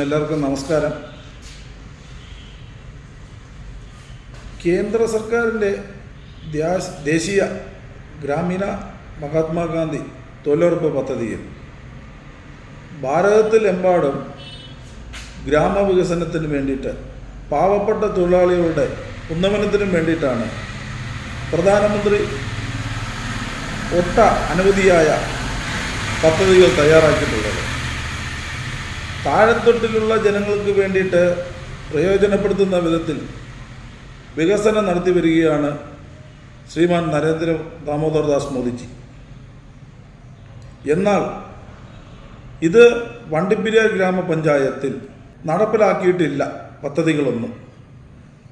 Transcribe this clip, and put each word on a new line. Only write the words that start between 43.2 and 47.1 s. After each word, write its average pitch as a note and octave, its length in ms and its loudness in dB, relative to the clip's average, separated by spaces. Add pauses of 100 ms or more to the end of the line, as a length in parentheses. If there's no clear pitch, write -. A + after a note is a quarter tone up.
വണ്ടിപ്പെരിയാർ G#3+ 600 2
ഗ്രാമപഞ്ചായത്തിൽ D#3 1000 0 (560)
നടപ്പിലാക്കിയിട്ടില്ല F3+ 920 2 (420)
പദ്ധതികളൊന്നും. C#3+ 680 -2 (1000)